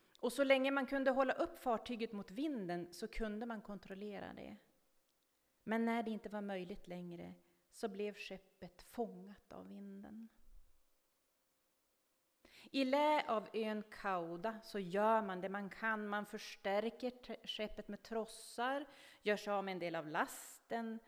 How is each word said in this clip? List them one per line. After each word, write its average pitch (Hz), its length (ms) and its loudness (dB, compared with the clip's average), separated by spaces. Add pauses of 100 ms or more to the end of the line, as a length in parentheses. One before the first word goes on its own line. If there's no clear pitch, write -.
(200)
Och 247 140 2
så 277 100 6
länge 269 280 8
man 277 140 4
kunde 269 260 4
hålla 262 220 6
upp - 260 0
fartyget 226 520 0
mot 202 200 -8
vinden 185 640 -2
så - 140 -6
kunde 214 380 -2
man 226 160 -6
kontrollera 196 720 -8
det. - 240 -12 (1120)
Men 226 180 4
när 233 180 4
det 220 80 -2
inte 214 180 -4
var 208 120 -4
möjligt 196 460 -4
längre, 175 460 -8 (380)
så - 180 -4
blev 202 240 -4
skeppet - 680 -14
fångat 196 720 -8
av 185 160 -12
vinden. 202 600 -14 (2500)
I 269 140 4
lä 294 420 6
av 226 260 2
ön 214 300 0
Kauda 185 800 -2
så - 180 -6
gör 208 420 6
man 185 200 -2
det 196 80 -2
man 196 200 -4
kan. 214 380 0
Man 208 180 0
förstärker 220 840 0
t-, - 380 -12
skeppet 214 400 -4
med 202 140 -8
trossar, 240 840 -2 (360)
gör 208 160 4
sig 208 160 0
av 196 100 4
med 190 80 -2
en 185 80 -2
del 165 160 -2
av 156 120 -4
lasten, 226 1000 -2